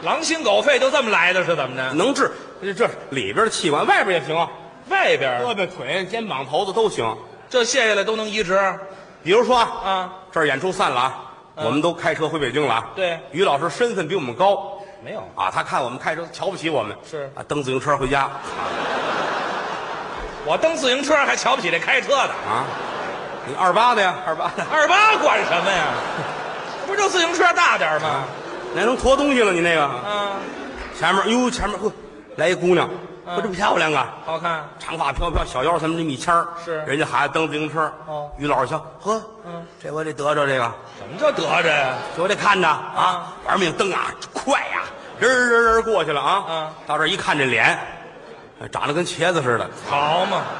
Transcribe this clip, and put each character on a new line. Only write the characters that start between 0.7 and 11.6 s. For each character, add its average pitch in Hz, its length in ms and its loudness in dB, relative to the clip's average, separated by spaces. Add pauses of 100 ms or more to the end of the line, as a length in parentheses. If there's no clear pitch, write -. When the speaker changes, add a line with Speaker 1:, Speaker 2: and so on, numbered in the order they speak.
Speaker 1:
就 262 140 4
这 285 100 2
么 226 80 0
来 180 240 4
的， 185 100 2
是 165 120 2
怎 139 120 -2
么 127 80 -8
着？ 131 180 -2
Speaker 2:
能 202 200 2
治， - 180 0 (300)
这， 196 100 -6
这 196 160 2 (220)
里 107 240 -4
边 196 100 4
的 226 60 2
器 - 220 0
官， 151 160 2
外 381 160 4
边 180 180 2
也 131 60 -10
行 156 100 -2
啊。 165 100 2 (420)
Speaker 1:
外 320 280 2
边 135 140 0
儿。 123 120 -2
Speaker 2:
胳 233 120 0
膊、 196 120 -2
腿、 170 380 -4
肩 220 200 -6
膀、 139 200 -6
头 151 180 0
子 196 80 -4
都 226 160 2
行。 127 180 -2 (440)
Speaker 1:
这 247 140 2
卸 226 260 2
下 214 60 4
来 196 80 2
都 220 120 -2
能 220 100 -4
移 214 180 -2
植？ 185 160 2 (640)
Speaker 2:
比 156 80 0
如 233 120 6
说 240 140 4
Speaker 1:
啊。 190 540 0 (200)
Speaker 2:
这 - 80 -2
儿 156 60 2
演 139 160 0
出 185 100 -2
散 180 200 2
了 123 100 2
啊， 127 120 0 (440)
Speaker 1:
嗯。 156 80 -4